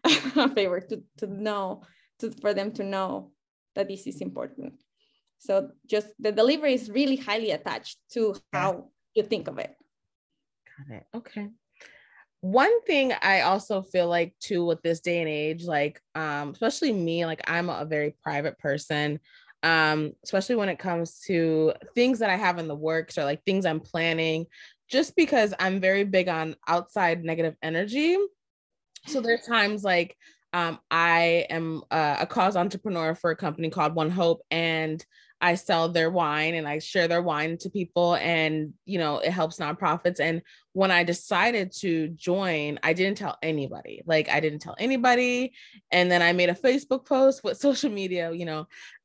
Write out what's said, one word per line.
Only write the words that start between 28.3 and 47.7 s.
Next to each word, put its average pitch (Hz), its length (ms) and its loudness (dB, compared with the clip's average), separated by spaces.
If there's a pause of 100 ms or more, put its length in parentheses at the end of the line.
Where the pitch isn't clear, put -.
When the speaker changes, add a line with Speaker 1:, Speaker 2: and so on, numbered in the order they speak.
Speaker 2:
So 294 140 -4
there 233 140 2
are - 20 2 (100)
times, 214 360 0
like, 180 340 0 (340)
um, 170 280 -2 (120)
I 170 580 4
am, 165 320 -4 (100)
uh, 151 280 2
a 170 80 -2
cause 196 300 2
entrepreneur 175 580 -2
for 170 160 0
a 160 60 -2
company 160 320 -4
called 160 260 0
One 160 160 0
Hope, 170 300 2 (100)
and 165 520 -2 (380)
I 175 140 4
sell 170 340 0
their 165 200 2
wine 160 440 0
and 160 120 -4
I 147 140 -4
share 170 300 0
their 170 120 0
wine 160 380 -2
to 190 100 -8
people, 175 460 0
and, 156 580 0 (120)
you 190 120 -6
know, 151 200 -2
it 160 140 -2
helps 165 260 -2
nonprofits. 170 640 -2
And 165 200 0 (300)
when 190 200 2
I 175 120 6
decided 190 760 0
to 165 300 0
join, 165 720 -2
I 160 120 2
didn't 190 240 0
tell 196 240 -6
anybody, 151 640 -6
like, 156 240 2
I 147 100 2
didn't 151 200 -2
tell 165 200 -14
anybody. 247 720 2 (380)
And 180 180 4
then 175 120 6
I 170 100 6
made 180 180 4
a 175 40 2
Facebook 262 520 2
post 269 380 4
with 233 140 -4
<laughs> 277 100 2
social 277 240 2